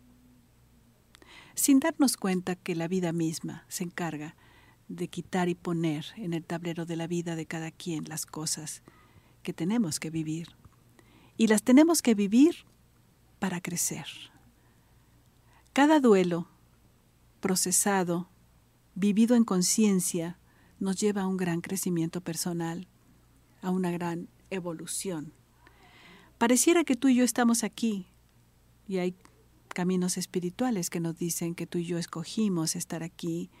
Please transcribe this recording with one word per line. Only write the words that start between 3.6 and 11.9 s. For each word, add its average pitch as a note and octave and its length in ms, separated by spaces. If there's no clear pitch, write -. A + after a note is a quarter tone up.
se - 160
encarga D#3+ 520
de F3 200
quitar F3 420
y F3 60
poner E3 500
en E3+ 180
el E3 120
tablero E3+ 400
de E3+ 100
la E3 120
vida E3+ 280
de D#3+ 100
cada D#3+ 260
quien D#3+ 360
las D#3 180
cosas - 580
que F#3 120
tenemos F#3 460
que D#3+ 120
vivir. D#3+ 440
Y A3+ 120
las G#3 160
tenemos D#4 380